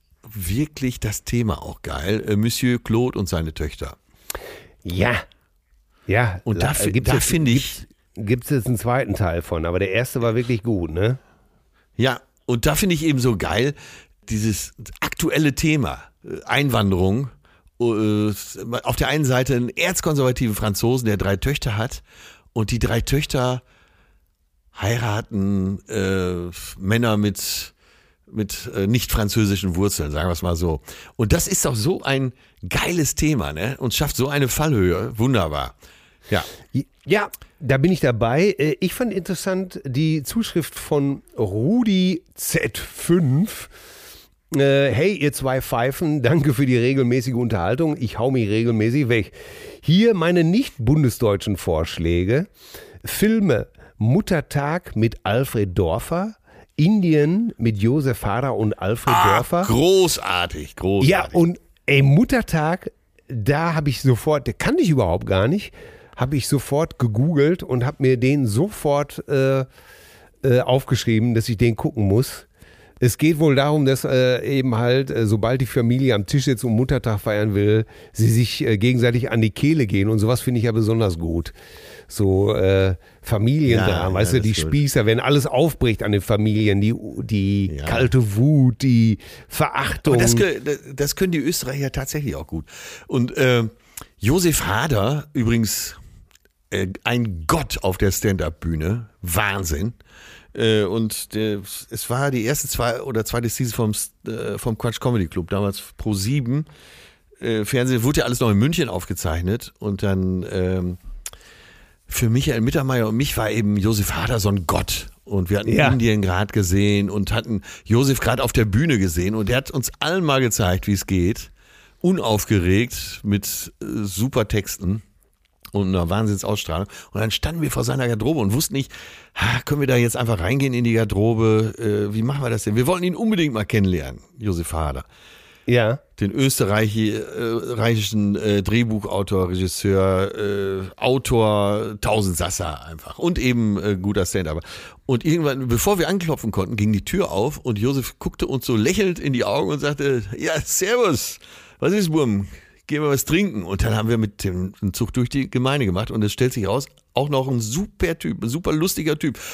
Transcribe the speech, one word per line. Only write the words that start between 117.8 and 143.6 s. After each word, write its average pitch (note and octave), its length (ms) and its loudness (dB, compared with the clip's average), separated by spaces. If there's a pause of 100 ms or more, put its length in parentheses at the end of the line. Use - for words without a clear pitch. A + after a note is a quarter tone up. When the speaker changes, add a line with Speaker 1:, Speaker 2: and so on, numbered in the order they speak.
Speaker 1:
Josef C3 360 2
grad B2+ 220 0
auf A#2+ 100 0
der A#2 140 4
Bühne B2 320 2
gesehen F#2 360 0
und G#2+ 140 -2
der B2 80 0
hat C3+ 140 -4
uns - 200 -4 (100)
allen E3+ 240 0
mal C#3 180 4
gezeigt, G2+ 440 2
wie G#2 60 2
es F#2+ 140 0
geht. F#2 440 0 (500)
Unaufgeregt, A2 1200 0
mit, - 480 -2 (100)
äh, - 40 -10 (180)
super G#2+ 420 -2
Texten G#2 560 -4 (720)
und G2+ 160 0
einer F2+ 220 0
Wahnsinnsausstrahlung. G2+ 760 -2 (260)
Und G#2 80 -6
dann A2 100 -2
standen D#3+ 320 -4
wir D3 80 -2
vor B2 140 -4
seiner B2+ 220 -2
Garderobe A#2+ 340 -2
und G2 120 0
wussten C#3+ 220 -2
nicht, C3+ 180 -4 (420)
ha, A#2+ 300 0
können D3 160 -2
wir C#3+ 80 2
da B2+ 80 4
jetzt A#2+ 200 2
einfach A#2 240 0
reingehen C3 340 0
in A#2+ 100 0
die A#2 80 2
Garderobe? A2 1200 2
Äh, G#2 40 -6
wie A2 80 0
machen C#3 200 -2
wir B2 80 -2
das A2 140 -2
denn? G#2 120 0
Wir B2 100 2
wollten F3+ 180 0
ihn F3+ 120 -2
unbedingt F3+ 380 0
mal G#2+ 100 -2
kennenlernen, F2 560 0 (180)
Josef F#2 340 -4
Hader. D2 320 -4 (600)
Speaker 2:
Ja. A#2+ 360 2 (200)
Speaker 1:
Den G2+ 120 0
österreichi-, A2 800 0
äh, A2+ 600 -4
reichischen, G#2+ 600 0
äh, G2+ 300 0
Drehbuchautor, G2+ 880 0
Regisseur, F#2+ 840 0
äh, G2+ 460 -4 (180)
Autor, G#2+ 1000 0
Tausendsasser F2+ 840 -2
einfach. D#2+ 360 -16
Und E3+ 180 0
eben, A#2 420 2